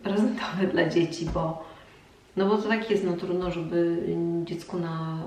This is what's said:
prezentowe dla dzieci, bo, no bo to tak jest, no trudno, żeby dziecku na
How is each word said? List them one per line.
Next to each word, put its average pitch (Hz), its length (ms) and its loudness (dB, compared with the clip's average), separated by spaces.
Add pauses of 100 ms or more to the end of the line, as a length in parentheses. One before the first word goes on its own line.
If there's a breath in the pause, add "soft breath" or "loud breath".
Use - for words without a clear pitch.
prezentowe 196 680 0
dla 165 180 4
dzieci, 165 440 2
bo, 160 300 -2 (760 loud breath)
no 196 80 4
bo 208 120 4
to 214 120 0
tak 220 200 0
jest, 190 140 4
no 175 100 2
trudno, 180 380 -2
żeby 170 460 0 (460)
dziecku 165 340 -6
na 160 500 -4